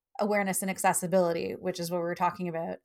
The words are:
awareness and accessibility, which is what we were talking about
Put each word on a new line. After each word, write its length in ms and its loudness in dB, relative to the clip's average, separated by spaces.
awareness 420 0
and 80 -2
accessibility, 800 2
which 260 -4
is 140 -6
what 60 0
we 40 -2
were 120 -2
talking 340 -2
about 360 -4